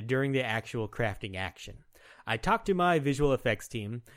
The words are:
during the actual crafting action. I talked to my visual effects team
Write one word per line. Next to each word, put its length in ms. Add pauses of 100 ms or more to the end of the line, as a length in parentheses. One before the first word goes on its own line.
during 240
the 120
actual 460
crafting 480
action. 460 (420)
I 120
talked 280
to 80
my 240
visual 360
effects 340
team 340 (160)